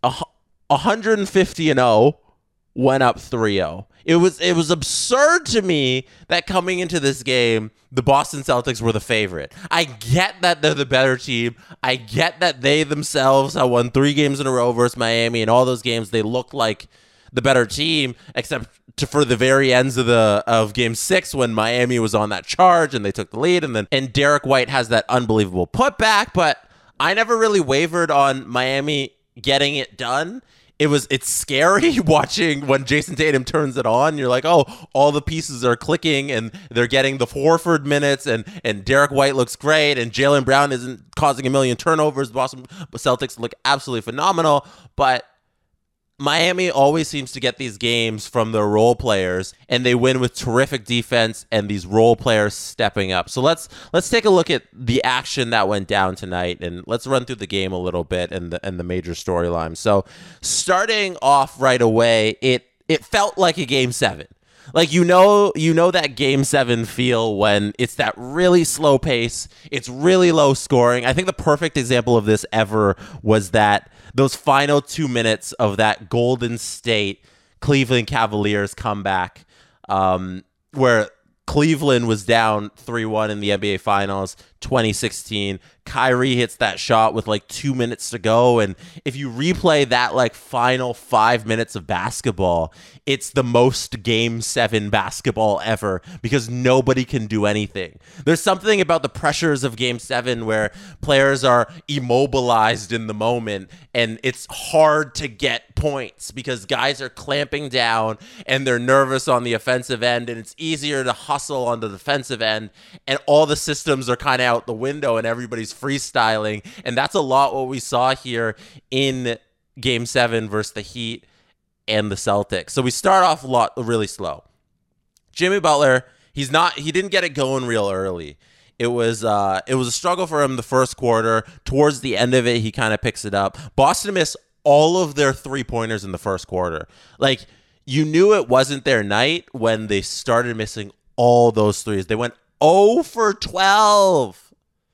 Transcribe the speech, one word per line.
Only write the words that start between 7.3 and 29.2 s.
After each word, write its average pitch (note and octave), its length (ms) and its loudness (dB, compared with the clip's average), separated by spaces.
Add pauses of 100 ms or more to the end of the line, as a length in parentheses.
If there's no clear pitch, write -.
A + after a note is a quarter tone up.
the B2+ 100 -2
Boston C#3 380 2
Celtics B2 420 -2
were A2+ 120 2
the G#2+ 80 -4
favorite. F#2 520 -4 (160)
I E3 140 0
get C3+ 580 -2
that F3 220 0
they're D3+ 100 2
the C#3+ 120 -4
better C3 300 2
team. A#2 420 -4 (260)
I C3 140 0
get B2 420 -4
that D#3 220 -2
they D3 220 2
themselves C#3 680 0
have B2+ 160 2
won A#2+ 220 0
three C#3+ 240 2
games C#3 240 0
in C#3 80 -4
a C3 40 0
row B2 200 2
versus A#2+ 260 0
Miami, A#2 440 0
and A2 100 0
all B2 140 6
those B2+ 180 -2
games A2+ 260 -4
they A2 140 0
look A#2+ 300 -6
like A2 340 -4 (440)
the B2+ 120 -4
better B2 240 4
team, C#3+ 480 -2 (180)
except B2 460 -8 (160)
to, - 100 -6
for D3 180 2
the A#2+ 140 2
very C3 340 4
ends B2+ 260 2
of B2 100 0
the, A2 400 4
of A2 260 2
game A#2 220 -2
six - 400 -2
when B2 180 0
Miami A#2+ 460 0
was A2 160 0
on G#2 140 0
that G2 180 -8
charge E3+ 480 4
and G#2+ 100 -4
they G2 60 -2
took F#2+ 180 -8
the A2 100 -10
lead, F3 240 2
and C3 120 -4
then, G#2+ 160 -4
and C3 200 -2
Derek C#3+ 320 2
White C3 260 2
has B2+ 200 0
that A2+ 180 2
unbelievable G#2+ 600 0
putback, A3 640 0
but D#3+ 240 2 (420)
I E3 140 2
never A3+ 240 0
really A3 220 2
wavered D#3+ 500 0
on C#3 400 2
Miami C3+ 640 -2 (280)